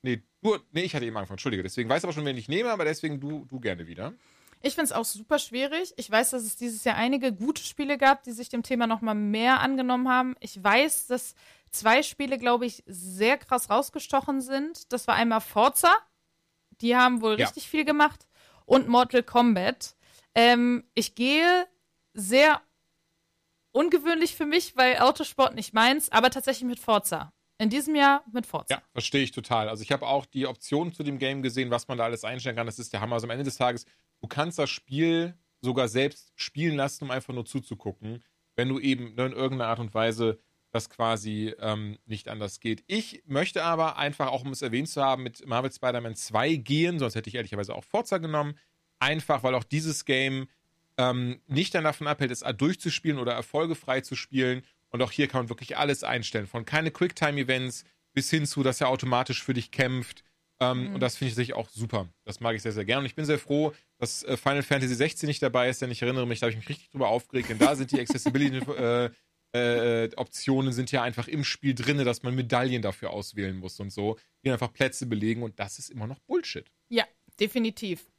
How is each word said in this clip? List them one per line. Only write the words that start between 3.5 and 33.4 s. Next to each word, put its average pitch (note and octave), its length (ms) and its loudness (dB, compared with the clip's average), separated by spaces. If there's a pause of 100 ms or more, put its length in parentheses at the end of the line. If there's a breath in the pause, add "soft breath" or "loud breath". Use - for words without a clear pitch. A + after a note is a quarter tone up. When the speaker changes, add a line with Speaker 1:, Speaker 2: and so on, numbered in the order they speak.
Speaker 1:
gerne F2 260 -6
wieder. F#2 260 -10 (480 soft breath)
Speaker 2:
Ich C#4 120 -2
find's D#4 180 -2
auch A3+ 140 -2
super A3 320 -2
schwierig. C#4 600 -4
Ich - 120 -10
weiß, A3+ 220 2
dass B3 120 -4
es G#3+ 120 -6
dieses A#3 300 -8
Jahr A#3+ 100 2
einige B3 360 0
gute A3 300 -2
Spiele C#4 380 -4
gab, C4+ 240 6
die B3 80 -14
sich A#3 180 -10
dem A#3 140 -4
Thema A#3+ 240 2
noch A3+ 140 0
mal A3 120 0
mehr G#3+ 460 4
angenommen B3+ 500 0
haben. B3+ 300 2
Ich G3 240 -14
weiß, B3 440 4
dass - 280 -6 (340 soft breath)
zwei A3+ 320 4
Spiele, C#4 380 -2
glaub A#3+ 240 4
ich, - 240 -6
sehr F#3+ 500 0
krass - 320 -2
rausgestochen C4+ 720 0
sind. C#4 500 -6
Das B3 160 -4
war A3 80 4
einmal A3+ 260 4
Forza, C#4 520 6 (880)
die A#3 140 4
haben B3 260 6
wohl G#3+ 180 2
Speaker 1:
Ja. A#3 60 4
Speaker 2:
richtig - 220 -6
viel D4+ 180 0
gemacht, D4 420 4 (380 soft breath)
und C4 220 6
Mortal A#3+ 340 6
Kombat. A#3+ 720 2 (380 soft breath)
Ähm, A#3+ 500 6 (120)
ich - 180 -2
gehe E4 540 4 (460)
sehr B3+ 480 6 (1120)
ungewöhnlich E4 640 2
für D#4+ 100 -4
mich, D#4+ 300 0
weil B3+ 220 6
Autosport - 560 4
nicht - 200 -8
meins, B3 380 4
aber A#3+ 200 6
tatsächlich C4 360 -2
mit A#3+ 120 -4
Forza. F3 540 0 (240)
In A3 120 2
diesem C#4+ 260 0
Jahr C#4 280 6 (100)
mit A#3+ 120 -4
Forza. - 300 -6
Speaker 1:
Ja, - 60 -12 (100)
verstehe C3+ 320 0
ich A#2+ 80 -2
total. A2 380 0
Also A2 140 -8
ich - 80 -2
habe C#3 160 0
auch C3+ 180 0
die C3+ 220 -4
Option D3 460 -4
zu D#3+ 100 -10
dem C#3+ 160 -6
Game C3+ 220 -2
gesehen, B2+ 280 -2
was A#2+ 180 -2
man B2+ 100 -6
da A#2 80 0
alles A#2 180 -4
einstellen A#2+ 320 -6
kann. A#2 100 -2
Das A2+ 140 -10
ist A#2 120 -10
der G2 100 -4
Hammer. A#2 140 -2
Also A2+ 120 -4
am A#2 40 -6
Ende C3+ 140 -4